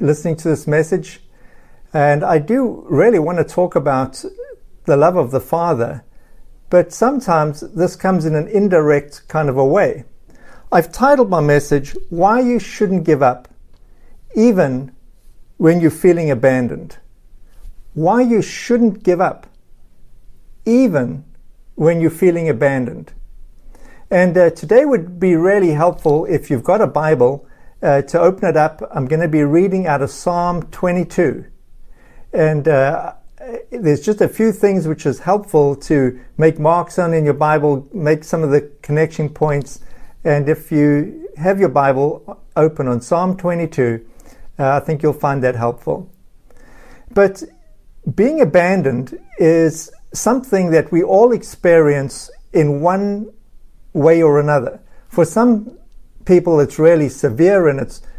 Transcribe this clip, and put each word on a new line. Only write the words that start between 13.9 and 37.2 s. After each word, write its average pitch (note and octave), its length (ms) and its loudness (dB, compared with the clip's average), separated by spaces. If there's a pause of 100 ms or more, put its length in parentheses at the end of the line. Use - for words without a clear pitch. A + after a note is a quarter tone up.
Even D#3 600 0 (640)
When E3 240 4
You're D#3+ 80 4
Feeling E3+ 400 2
Abandoned. B2+ 680 -2 (1000)
Why F#3 260 2
you A#3 220 2
shouldn't - 600 -2
give F3+ 200 2
up, - 240 -4 (1200)
even D#3 580 0 (520)
when E3 260 2
you're E3 80 2
feeling E3+ 400 0
abandoned. B2 640 -2 (960)
And, F3+ 260 2
uh, F3 140 6
today G#3 340 2
would F#3+ 340 -2
be F3+ 160 2
really F#3 360 2
helpful D#3+ 560 0
if E3 240 -4
you've B2 120 -2
got G#3 200 2
a F#3 40 2
Bible, C#3+ 640 0 (340)
uh, C#3+ 200 2
to E3 180 -2
open F#3 300 2
it D3 40 -2
up. D#3 360 0
I'm C#3 160 -6
gonna D#3+ 220 -2
be D3+ 160 2
reading F#3 420 0
out C#3+ 160 -2
of C#3 80 -4
Psalm F3 540 -4
twenty-two. F3+ 840 -2 (880)
And, D#3 340 0
uh, C#3+ 460 0 (560)
there's E3+ 340 -2
just G#3+ 160 -2
a G#3+ 80 2
few A3 240 0
things G3 340 0
which D#3 200 -6
is C3+ 140 -4
helpful E3 560 0
to C3+ 440 -2 (160)
make D#3+ 220 2
marks E3 400 0
on E3+ 160 0
in D#3+ 100 0